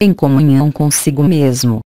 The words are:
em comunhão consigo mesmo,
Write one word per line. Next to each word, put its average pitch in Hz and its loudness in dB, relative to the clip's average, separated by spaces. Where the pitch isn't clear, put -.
em 196 2
comunhão 143 2
consigo 147 -2
mesmo, 131 0